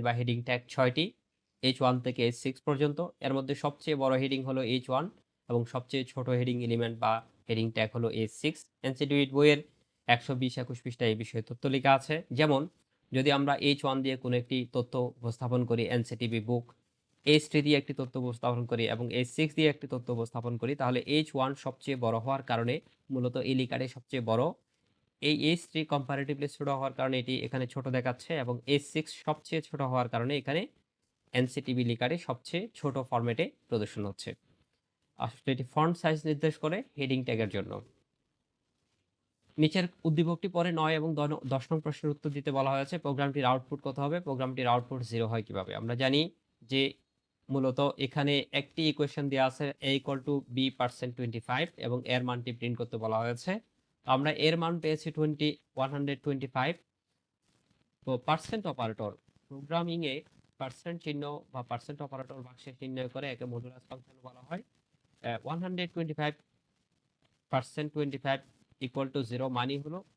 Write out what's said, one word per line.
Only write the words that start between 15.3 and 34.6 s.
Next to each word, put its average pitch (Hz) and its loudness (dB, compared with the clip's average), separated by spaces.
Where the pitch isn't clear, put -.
করি, 117 4
এনসিটিভি 117 0
বুক, 120 0
এইচ 151 8
থ্রি 151 4
দিয়ে 147 6
একটি 139 -8
তথ্য 127 -4
উপস্থাপন 120 0
করি 117 2
এবং 120 -4
এইচ 120 0
সিক্স 151 2
দিয়ে 156 6
একটি 143 -8
তথ্য 123 -6
উপস্থাপন 120 -2
করি, 127 0
তাহলে 127 2
এইচ 156 4
ওয়ান 131 2
সবচেয়ে 135 -4
বড় 113 2
হওয়ার 135 -2
কারণে 117 2
মূলত 123 0
এই 135 4
লিকারে 127 -2
সবচেয়ে 127 -4
বড়, 113 4
এই 151 4
এইচ 175 2
থ্রি 160 0
comparatively 139 -2
ছোট 143 -4
হওয়ার 135 -2
কারণে 131 0
এটি 131 -4
এখানে 131 -2
ছোট 131 -4
দেখাচ্ছে 123 -2
এবং 120 -2
এইচ 143 4
সিক্স 156 -2
সবচেয়ে 156 -2
ছোট 143 -6
হওয়ার 123 2
কারণে 120 0
এখানে 143 0
এনসিটিভি 127 0
লিকারে 123 0
সবচেয়ে 170 -4
ছোট 139 -2
ফরম্যাটে 120 2
প্রদর্শন 107 -2
হচ্ছে। - -10